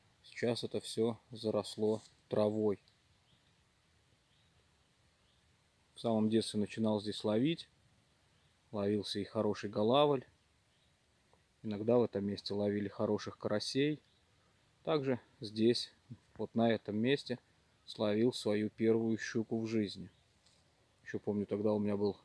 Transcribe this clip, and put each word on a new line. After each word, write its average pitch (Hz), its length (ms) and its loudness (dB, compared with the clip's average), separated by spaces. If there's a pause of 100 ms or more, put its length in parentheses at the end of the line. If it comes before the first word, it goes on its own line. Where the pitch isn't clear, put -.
(240)
Сейчас - 400 -4
это 110 160 -4
все 113 400 -2 (100)
заросло 107 720 -2 (280)
травой. 107 500 2 (3250)
В - 60 -20
самом 110 300 4
детстве 107 300 2
начинал 107 400 0
здесь 101 240 -6
ловить. 120 460 0 (1040)
Ловился 101 480 0
и 98 40 -2
хороший 104 460 -2
голавль. 127 560 4 (1400)
Иногда 110 340 0
в 120 60 4
этом 101 200 -2
месте 101 300 -4
ловили 101 340 0
хороших 104 500 -4
карасей. 135 600 -2 (840)
Также 135 360 0 (220)
здесь, 110 500 2 (460)
вот 107 180 -8
на 117 160 4
этом 107 260 -2
месте, 123 420 0 (460)
словил 107 460 2
свою 107 380 0
первую 113 480 2
щуку 113 420 -4
в 113 80 -2
жизни. 98 420 -2 (960)
Еще - 160 -6
помню, 104 260 -2
тогда 107 280 0
у 107 60 2
меня 104 180 0
был 101 280 0